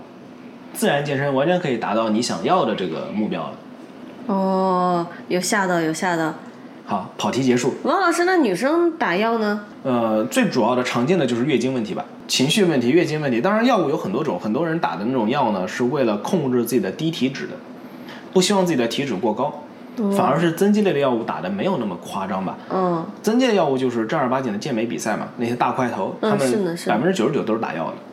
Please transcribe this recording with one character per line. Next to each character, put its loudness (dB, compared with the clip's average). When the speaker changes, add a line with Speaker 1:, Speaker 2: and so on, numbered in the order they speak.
Speaker 1:
自 0
然 2
健 -2
身 0
完 2
全 4
可 0
以 0
达 -2
到 2
你 4
想 -2
要 4
的 0
这 -4
个 -6
目 0
标 -4
了。 -8
Speaker 2:
哦， 2
有 0
吓 0
到， 2
有 0
吓 0
到。 0
Speaker 1:
好， -4
跑 -2
题 0
结 6
束。 0
Speaker 2:
王 2
老 2
师， 2
那 2
女 2
生 2
打 0
药 2
呢？ 0
Speaker 1:
呃， 2
最 2
主 2
要 4
的 0
常 0
见 4
的 2
就 2
是 2
月 2
经 2
问 0
题 -4
吧， -6
情 2
绪 4
问 4
题、 2
月 6
经 -2
问 0
题。 2
当 2
然， 2
药 4
物 2
有 0
很 -4
多 0
种， -2
很 -2
多 0
人 0
打 -2
的 -6
那 0
种 2
药 2
呢， 0
是 -2
为 2
了 2
控 0
制 2
自 -4
己 4
的 -2
低 -2
体 0
脂 -8
的， -10
不 4
希 2
望 4
自 2
己 2
的 2
体 -2
脂 -2
过 0
高， -4
Speaker 2:
哦。 0
Speaker 1:
反 2
而 4
是 4
增 4
肌 4
类 4
的 0
药 4
物 0
打 -4
的 -4
没 -2
有 0
那 -2
么 -6
夸 -6
张 -4
吧。 -4
Speaker 2:
嗯。 0
Speaker 1:
增 2
肌 4
类 4
药 4
物 2
就 2
是 0
正 0
儿 0
八 0
经 -2
的 -4
健 -4
美 0
比 -4
赛 -2
嘛， -6
那 -2
些 -2
大 0
块 0
头， -4
Speaker 2:
嗯， 2
Speaker 1:
他 2
们 2
Speaker 2:
是 2
的， -2
是 -8
的。 2
Speaker 1:
百 2
分 4
之 2
九 2
十 0
九 0
都 0
是 -2
打 -4
药 -4
的， -6